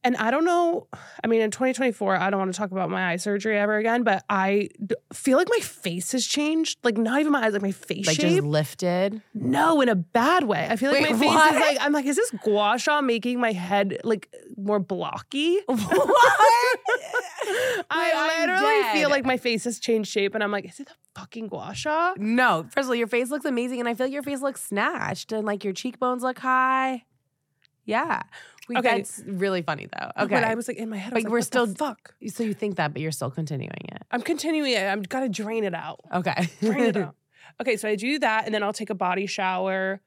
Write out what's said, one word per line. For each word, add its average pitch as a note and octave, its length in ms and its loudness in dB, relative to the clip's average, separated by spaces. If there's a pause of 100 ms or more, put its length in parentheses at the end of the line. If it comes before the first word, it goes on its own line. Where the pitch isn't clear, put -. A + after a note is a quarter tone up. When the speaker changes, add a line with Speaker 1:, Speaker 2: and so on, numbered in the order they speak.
Speaker 1:
And B3 120 2
I A3+ 140 0
don't D4+ 120 2
know, E4+ 440 2 (360)
I A3+ 40 -2
mean, A3+ 120 4
in G#3+ 100 2
twenty C4 220 0
twenty-four, G#3 460 0
I F#3 120 0
don't G3 120 0
wanna F#3+ 100 -2
talk F#3 200 -4
about F#3 180 -2
my F#3 240 -2
eye - 20 0
surgery G#3 420 -2
ever G#3 200 2
again, A3+ 260 2
but G#3 260 0
I G3+ 380 2 (180)
d-, - 100 -2 (180)
feel C4 240 2
like F4+ 120 4
my A#4 140 2
face - 480 -6
has B3+ 160 0
changed. D#4 560 -2
Like, A3+ 140 2
not A#3 240 2
even D4+ 100 2
my B3+ 140 2
eyes, G#3+ 80 2
like, G3+ 80 -2
my G3 100 -2
face F#3+ 360 -6
Speaker 2:
Like, D#3+ 100 2
Speaker 1:
shape. F3+ 140 2
Speaker 2:
just F3+ 120 4
lifted? F3+ 800 0 (120)
Speaker 1:
No, C#4 460 2
in B3+ 80 4
a A3 80 4
bad B3+ 480 2
way. F#3 260 -2
I A3+ 60 0
feel C4+ 160 0
like C#4+ 120 4
Speaker 2:
Wait, D4+ 100 2
Speaker 1:
my A3 60 2
face D4 100 4
Speaker 2:
what? D#4 260 8
Speaker 1:
is D#4+ 60 4
like, D4 180 4
I'm C#4+ 140 2
like, C#4 120 0
"Is C#4+ 120 0
this A#4 140 0 (120)
gua G#3 340 2
sha D4 220 2
making B3 400 0
my A3+ 140 2
head, F#3 500 0
like, A3 240 -2 (300)
more G#3 220 0
blocky?" C#4 840 -2
Speaker 2:
<laughs> - 40 -6
What? G#4+ 1160 6
Speaker 1:
<laughs> - 40 -2 (1000)
I E4 160 0
Speaker 2:
Wait, D#4+ 100 2
I'm D#4+ 240 0 (100)
Speaker 1:
literally G4+ 340 4 (160)
feel D4 100 2
Speaker 2:
dead. - 60 4
Speaker 1:
like C4 100 0
my B3+ 120 2
face A3+ 280 -2
has A#3+ 140 -6
changed A3 320 0
shape, G3 240 -2
and G#3+ 80 0
I'm G3+ 80 -2
like, G3 140 -4
"Is F3+ 140 -20
it C#4 80 -14
the - 80 -20 (200)
fucking A3+ 320 -14
gua E3 280 -10
sha?" D#4+ 420 0
Speaker 2:
No. G#3+ 540 2
First C#4 140 0
of B3+ 40 -6
all, A#3+ 60 2
your A#3 120 0
face A#3+ 220 0
looks D4 160 -4
amazing, B3 340 -2
and A#3+ 100 -2
I A#3 40 -2
feel B3+ 140 -2
like C4+ 60 -4
your C#4+ 100 -6
face C#4 180 -6
looks C#4 220 -4
snatched, - 680 -4
and, G#3+ 140 -4
like, G3+ 180 -4
your F#3+ 100 -4
cheekbones B3 500 -4
look B3+ 160 -4
high. C4 640 0 (840)
Yeah. A3+ 360 -2 (480)
We, A#3+ 80 -2
Speaker 1:
Okay. A#3 200 2
Speaker 2:
that's G3+ 300 -8
really F#3+ 340 -2
funny, D#3 260 -6
though. - 280 -10
Speaker 1:
But - 100 0
Speaker 2:
Okay. B3+ 120 0
Speaker 1:
I A3+ 180 0
was, A#3 140 -8
like, - 80 -8
in A3+ 120 -8
my G#3+ 80 -8
head, G3 100 -10
I A#3+ 80 -8
Speaker 2:
But - 0 -
Speaker 1:
was A3+ 100 2
like, A3 60 -4
Speaker 2:
we're A#3+ 80 2
Speaker 1:
"What - 120 -2
the B3 140 4
Speaker 2:
still G3 100 -4
Speaker 1:
fuck?" - 400 -8 (120)
Speaker 2:
So A3+ 160 -6
you G#3+ 100 -2
think G#3 240 -4
that, D3 160 0
but - 80 -6
you're D#3 100 -4
still B2+ 200 -6
continuing D3 600 -8
it. - 200 -16
Speaker 1:
I'm A#3+ 100 -2
continuing D4+ 500 -2
it. G3+ 160 0
I'm G3+ 140 -2
gotta C4 280 -4
drain G#3+ 360 -4
it F3+ 100 -2
out. D#3+ 240 -10 (140)
Speaker 2:
Okay. F3 340 0 (140)
Speaker 1:
Drain G#3+ 240 2
it G#3 120 2
Speaker 2:
<laughs> F3+ 80 0
Speaker 1:
out. - 100 -16 (460)
Okay, A#3 140 0
so G#3+ 140 -4
I G#3 60 2
do B3+ 240 -2
that, A3 260 2
and G#3+ 100 -2
then G#3 80 0
I'll G3+ 100 -2
take G#3+ 160 -8
a G#3+ 60 -2
body F#3 320 0
shower F#3+ 800 -2